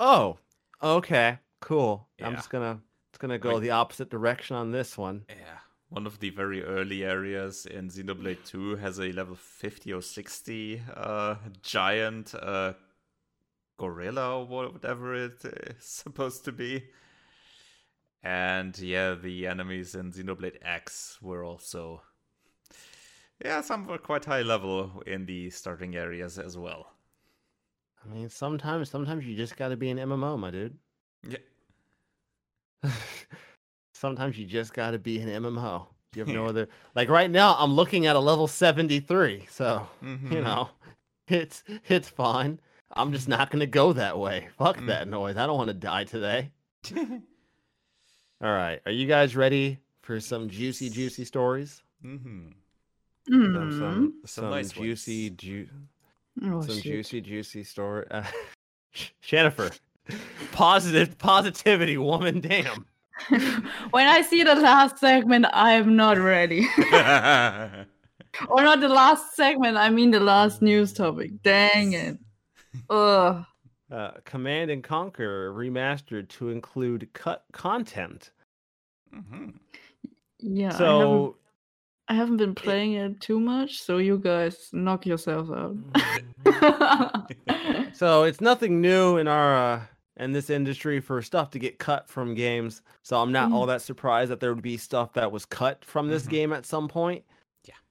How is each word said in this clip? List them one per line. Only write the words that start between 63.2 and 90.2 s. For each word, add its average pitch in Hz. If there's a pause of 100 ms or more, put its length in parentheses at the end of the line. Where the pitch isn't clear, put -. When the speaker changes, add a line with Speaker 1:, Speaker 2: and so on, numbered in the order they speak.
Speaker 3:
When 254
I 330
see 339
the 302
last 277
segment, 247
I 226
am 220
not 214
ready. 185
<laughs> -
Speaker 2:
<laughs> 120 (600)
Speaker 3:
Or 254
not 302
the 277
last 269
segment, 262
I 214
mean 233
the 214
last 202
news 208
topic. 170
Dang 202
it. 160 (720)
Ugh. 190 (480)
Speaker 1:
Uh, 110 (140)
Command 143
and 139
Conquer 110
remastered 127
to 120
include 120
cut -
content. 135 (840)
Speaker 2:
Mm-hmm. 180 (920)
Speaker 3:
Yeah, 196
I 180
haven't, -
Speaker 1:
So 143 (760)
Speaker 3:
I 226
haven't 233
been 208
Speaker 1:
it 190
Speaker 3:
playing 208
it 202
too 220
much, 254
so -
you 196
guys 175
knock 185
yourselves 165
out. 175 (720)
<laughs> 277 (600)
Speaker 1:
So 160
it's 160
nothing 226
new 180
in 156
our, 147
uh, 120 (360)
in 127